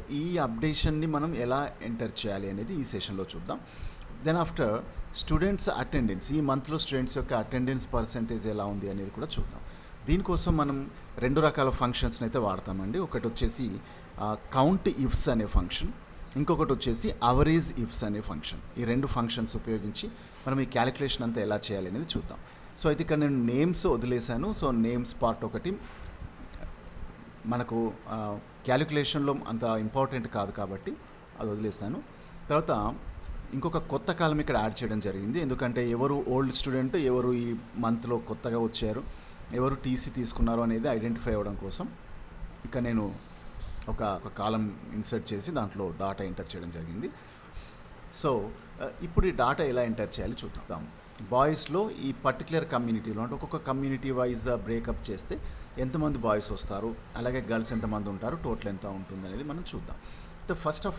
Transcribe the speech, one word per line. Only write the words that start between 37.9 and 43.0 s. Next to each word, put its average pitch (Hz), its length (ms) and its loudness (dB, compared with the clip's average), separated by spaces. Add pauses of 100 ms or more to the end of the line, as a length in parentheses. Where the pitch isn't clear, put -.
కొత్తగా 117 420 -2
వచ్చారు, 113 440 0 (500)
ఎవరు 131 220 2
టీసీ 127 340 -2
తీసుకున్నారు 117 520 2
అనేది 113 260 2
ఐడెంటిఫై 117 460 0
అవ్వడం 101 220 0
కోసం 98 380 -6 (720)
ఇక 120 120 -4
నేను 117 520 0 (600)